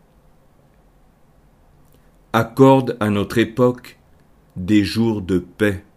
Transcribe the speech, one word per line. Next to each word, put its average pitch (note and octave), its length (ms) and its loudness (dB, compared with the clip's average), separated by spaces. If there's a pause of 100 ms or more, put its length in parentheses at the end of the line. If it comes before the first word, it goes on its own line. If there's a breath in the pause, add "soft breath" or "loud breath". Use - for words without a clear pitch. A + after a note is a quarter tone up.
(2250)
Accorde C3+ 680 2
à G#2+ 100 -2
notre G2+ 280 -2
époque B2 600 -2 (580)
des G2+ 280 0
jours G#2+ 380 -2
de F#2 180 -2
paix. F#2+ 440 -4 (120)